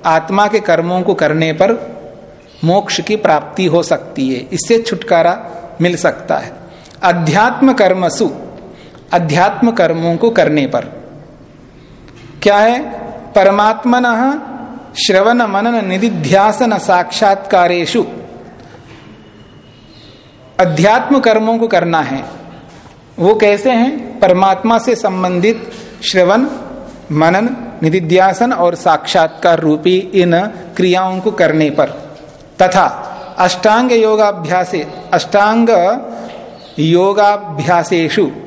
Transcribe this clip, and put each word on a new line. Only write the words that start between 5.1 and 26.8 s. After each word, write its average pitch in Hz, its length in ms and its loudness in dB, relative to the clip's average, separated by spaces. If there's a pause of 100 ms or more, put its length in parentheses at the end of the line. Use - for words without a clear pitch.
मिल 175 140 0
सकता - 420 -4
है। - 140 -10 (520)
अध्यात्म 196 720 2
कर्मसु, 185 560 0 (840)
अध्यात्म 180 580 0
कर्मों 170 460 0
को 226 120 2
करने 151 380 2
पर 120 180 -4 (1600)
क्या 202 160 4
है? 226 220 2 (540)
परमात्मनः 220 1000 2 (680)
श्रवण 214 460 2
मनन 208 440 -2
निदिध्यासन 196 920 0
साक्षात्कारेषु, 180 1300 0 (2500)
अध्यात्म 208 600 2
कर्मों 220 380 2
को 226 100 -2
करना 170 340 0
है। 135 220 -6 (960)
वो 185 160 4
कैसे 208 360 2
हैं? 254 480 -2
परमात्मा 190 600 2
से 226 160 0
संबंधित 185 720 -2 (340)
श्रवण, 190 440 2 (640)